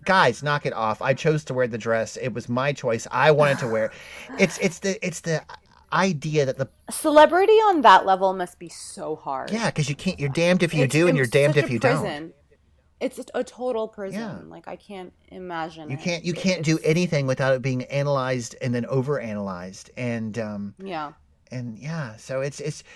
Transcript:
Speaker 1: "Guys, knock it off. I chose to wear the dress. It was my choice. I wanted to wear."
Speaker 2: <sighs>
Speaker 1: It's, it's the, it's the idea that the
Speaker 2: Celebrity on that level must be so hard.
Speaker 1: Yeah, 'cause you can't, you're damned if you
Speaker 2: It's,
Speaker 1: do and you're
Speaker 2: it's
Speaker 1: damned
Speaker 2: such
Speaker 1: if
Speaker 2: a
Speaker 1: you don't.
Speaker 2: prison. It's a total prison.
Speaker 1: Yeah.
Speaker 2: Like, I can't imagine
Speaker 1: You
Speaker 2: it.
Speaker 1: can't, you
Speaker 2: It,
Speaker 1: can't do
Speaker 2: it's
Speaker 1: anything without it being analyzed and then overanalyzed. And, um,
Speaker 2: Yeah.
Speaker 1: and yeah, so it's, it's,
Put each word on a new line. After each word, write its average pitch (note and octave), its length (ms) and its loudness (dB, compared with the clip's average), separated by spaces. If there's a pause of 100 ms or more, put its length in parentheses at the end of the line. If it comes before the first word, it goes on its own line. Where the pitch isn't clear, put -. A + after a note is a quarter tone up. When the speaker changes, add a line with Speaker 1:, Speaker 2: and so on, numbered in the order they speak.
Speaker 1:
"Guys, F3+ 380 4
knock D3 240 -2
it A#2+ 60 -2
off. A2 300 -2
I C3+ 120 2
chose D#3 300 0
to C3 100 -8
wear B2+ 120 0
the A2+ 120 -6
dress. A2+ 400 -2
It B2+ 160 -6
was A#2+ 160 -8
my C3 220 0
choice. A#2 380 -2
I C3+ 200 4
wanted C#3+ 300 4
to B2 80 -4
wear." A2 280 -2
Speaker 2:
<sighs> - 60 -20 (360)
Speaker 1:
It's, F#3 200 2
it's E3+ 200 -2
the, F#3+ 280 -6
it's E3+ 140 -8
the D#3+ 220 -4 (500)
idea D3+ 540 0
that C3 100 -4
the C3 120 -4 (220)
Speaker 2:
Celebrity D#4 600 6
on G#4 300 6
that F#3+ 240 10
level F#3+ 260 4
must F#3 260 -8
be E3+ 120 -16
so D#3 440 -10
hard. C3+ 360 -8
Speaker 1:
Yeah, G#3 200 -2
'cause D3 200 -2
you C#3 40 -4
can't, - 240 -6
you're C#3+ 120 -2
damned F3 320 2
if E3+ 120 2
you D3 100 2
Speaker 2:
It's, B2+ 80 0
Speaker 1:
do D#3+ 140 4
and E3+ 100 4
you're C3+ 80 2
Speaker 2:
it's A#2 80 -2
Speaker 1:
damned C#3+ 220 4
Speaker 2:
such C#3+ 100 4
Speaker 1:
if - 60 -4
Speaker 2:
a - 40 -4
Speaker 1:
you A2+ 40 0
don't. A#2+ 220 2
Speaker 2:
prison. D#3+ 320 -6 (680)
It's F3+ 220 -6 (140)
a B3 100 -2
total A3+ 440 -6
prison. G3 320 -10
Speaker 1:
Yeah. F3+ 180 -10 (100)
Speaker 2:
Like, E3 200 -20
I F3+ 80 -12
can't F#3 360 -16 (160)
imagine E3 640 -10
Speaker 1:
You C#3 80 -6
Speaker 2:
it. - 40 -16
Speaker 1:
can't, E3+ 220 -4
you F3 80 -2
Speaker 2:
It, E3 60 -8
Speaker 1:
can't F3+ 260 0
do D#3+ 140 2
Speaker 2:
it's - 80 -6
Speaker 1:
anything D#3+ 400 2
without C3 280 2
it B2+ 80 0
being B2+ 220 -2
analyzed C3+ 800 -2
and B2 120 0
then A#2+ 100 -2
overanalyzed. G#2 1120 -4
And, A#2 420 -4
um, G#2 400 -6
Speaker 2:
Yeah. D3 340 -8 (380)
Speaker 1:
and A#2+ 280 -10
yeah, C#3+ 380 -8
so C3 240 -6
it's, C#3 200 -6
it's, D3 220 -8 (140)